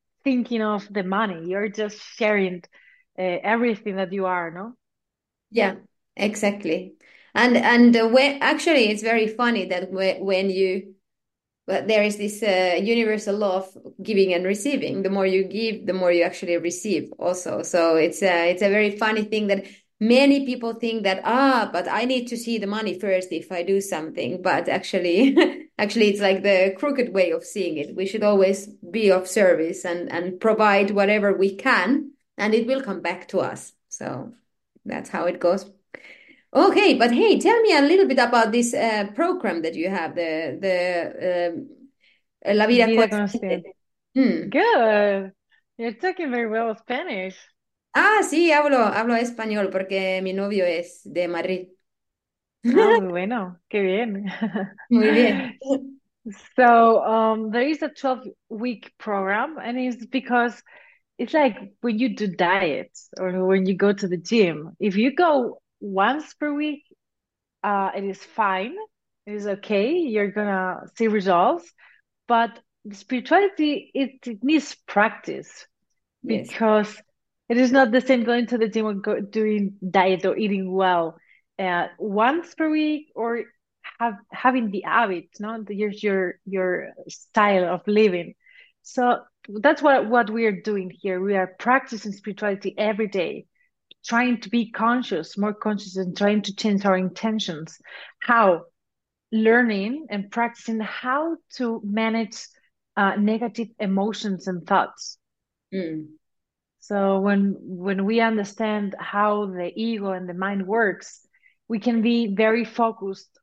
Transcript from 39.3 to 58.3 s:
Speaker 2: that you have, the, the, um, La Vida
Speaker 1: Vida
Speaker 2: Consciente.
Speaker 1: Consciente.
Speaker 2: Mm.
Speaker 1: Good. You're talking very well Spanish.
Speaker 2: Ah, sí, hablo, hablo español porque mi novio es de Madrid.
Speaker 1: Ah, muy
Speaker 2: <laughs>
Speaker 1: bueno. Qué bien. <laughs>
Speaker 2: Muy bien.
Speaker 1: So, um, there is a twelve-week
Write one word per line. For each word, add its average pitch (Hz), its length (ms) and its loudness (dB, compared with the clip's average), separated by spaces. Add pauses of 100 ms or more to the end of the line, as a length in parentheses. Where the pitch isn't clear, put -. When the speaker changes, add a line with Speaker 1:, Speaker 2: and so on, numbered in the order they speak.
Speaker 2:
that 165 140 -4
you 170 120 -2
have, 165 280 -6
the, 160 440 -4
the, 180 920 -2
um, - 140 -12 (880)
La 214 100 4
Vida 240 200 6
Speaker 1:
Vida 220 200 4
Speaker 2:
Consciente. 196 560 -2
Speaker 1:
Consciente. - 100 -20 (440)
Speaker 2:
Mm. 196 340 2
Speaker 1:
Good. 208 840 2 (460)
You're 233 140 -6
talking 349 380 -4
very 240 180 -2
well 220 280 -2
Spanish. 233 600 -8 (580)
Speaker 2:
Ah, 392 280 4
sí, 330 300 2
hablo, 294 260 4
hablo 226 360 2
español 220 560 -2
porque 190 520 -2
mi 185 100 -4
novio 196 320 -2
es 170 400 -4
de 170 240 -4
Madrid. 175 400 -4 (960)
Speaker 1:
Ah, 403 360 6
muy 190 80 -2
Speaker 2:
<laughs> - 20 -6
Speaker 1:
bueno. 185 480 -4 (100)
Qué 208 140 -2
bien. 202 440 -2 (320)
<laughs> - 320 -10
Speaker 2:
Muy 220 200 6
bien. 240 480 2 (960)
Speaker 1:
So, 226 480 8
um, 220 460 0
there 240 180 0
is 302 140 -4
a 302 60 -2
twelve-week 226 1080 -8